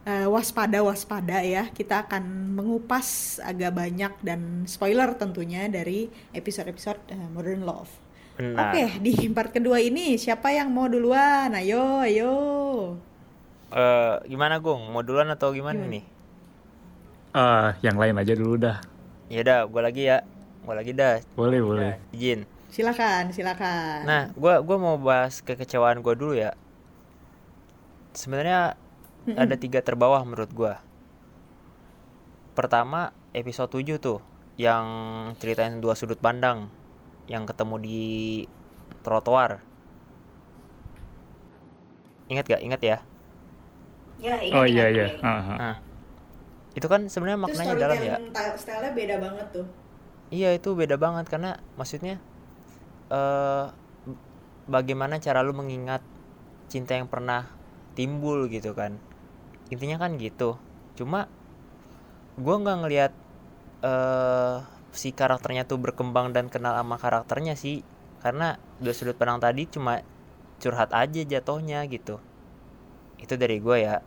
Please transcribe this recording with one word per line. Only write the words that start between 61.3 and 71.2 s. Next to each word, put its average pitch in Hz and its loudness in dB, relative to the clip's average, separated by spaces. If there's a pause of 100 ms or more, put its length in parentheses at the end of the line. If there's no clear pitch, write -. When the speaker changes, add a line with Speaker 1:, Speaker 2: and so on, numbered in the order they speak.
Speaker 2:
gua 139 0
nggak 202 0
ngelihat, 143 2 (680)
eh, 127 2 (340)
si - -8
karakternya 127 0
tuh 135 -2
berkembang 123 -2
dan 123 0
kenal 120 -2
sama 117 -2
karakternya 123 0
sih. 143 -8 (340)
Karena 147 -2 (240)
dua 120 -2
sudut 123 -4
pandang 120 0
tadi 123 0
cuma 123 -2 (560)
curhat 120 0
aja 143 0